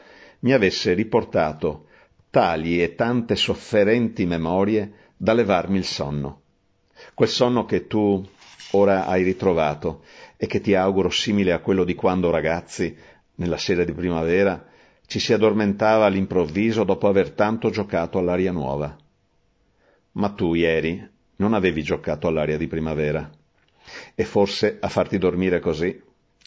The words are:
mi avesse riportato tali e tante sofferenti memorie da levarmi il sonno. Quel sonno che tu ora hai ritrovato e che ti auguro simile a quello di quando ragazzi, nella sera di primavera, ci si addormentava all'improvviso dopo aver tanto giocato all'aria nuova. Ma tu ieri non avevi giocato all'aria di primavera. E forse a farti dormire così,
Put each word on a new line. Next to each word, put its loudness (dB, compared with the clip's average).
mi 2
avesse 2
riportato -2
tali 0
e -2
tante -2
sofferenti 0
memorie 0
da 0
levarmi 2
il -2
sonno. -6
Quel 2
sonno 0
che -2
tu 0
ora 4
hai 0
ritrovato 0
e -4
che -2
ti 2
auguro 2
simile 0
a 0
quello 0
di -2
quando 0
ragazzi, -2
nella -4
sera 0
di -2
primavera, 0
ci -6
si 0
addormentava 4
all'improvviso 0
dopo 0
aver 2
tanto -2
giocato -4
all'aria 0
nuova. -6
Ma -2
tu -2
ieri 0
non 0
avevi 0
giocato -4
all'aria 0
di -4
primavera. -4
E -2
forse 0
a -4
farti 0
dormire 0
così, -4